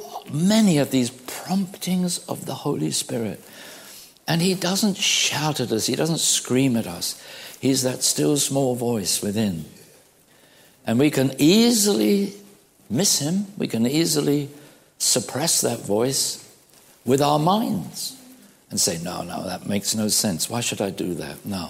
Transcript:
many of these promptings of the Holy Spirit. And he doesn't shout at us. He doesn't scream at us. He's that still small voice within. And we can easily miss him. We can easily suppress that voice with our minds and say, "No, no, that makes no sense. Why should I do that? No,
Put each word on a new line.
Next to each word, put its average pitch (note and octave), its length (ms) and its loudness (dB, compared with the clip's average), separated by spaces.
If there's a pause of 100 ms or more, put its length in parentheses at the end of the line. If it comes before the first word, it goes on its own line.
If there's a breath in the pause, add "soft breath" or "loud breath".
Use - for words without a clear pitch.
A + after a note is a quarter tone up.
(320)
many F#3 480 4
of C3+ 100 2
these B2 220 2
promptings F3+ 1040 -4 (100)
of - 200 -8
the - 80 -6
Holy D3+ 340 -2
Spirit. A#2 500 -4 (880 loud breath)
And E3 140 2
he F#3 140 2
doesn't F#3+ 420 0
shout - 600 0
at A2+ 120 -2
us. A2 140 2
He - 100 0
doesn't D#3 220 0
scream B2+ 580 2
at G#2+ 120 0
us. E2+ 340 -8 (400 loud breath)
He's B2+ 220 2
that B2+ 180 -2
still D3 360 2
small C#3 380 0
voice A#2+ 460 -2
within. G2+ 440 -2 (1200 soft breath)
And A2+ 140 0
we D3+ 120 6
can C3+ 260 2
easily G#3 960 4 (560)
miss C3 300 2
him. F#3 260 0 (100)
We - 120 -2
can A2+ 180 0
easily D3 640 2 (480 loud breath)
suppress - 640 0
that A#2+ 180 0
voice A#2 640 0 (600 soft breath)
with C3+ 160 4
our D3 180 4
minds F#3+ 800 0 (540 loud breath)
and G2+ 80 -2
say, E2+ 240 0
"No, F2+ 180 -6
no, E2+ 240 -8
that F2+ 220 -8
makes G2+ 260 -2
no G#2+ 140 0
sense. F#2+ 420 0
Why A#2 100 -2
should A2 220 -2
I G2+ 80 0
do F#2 240 -4
that? D2 320 -10
No, F#2+ 240 -6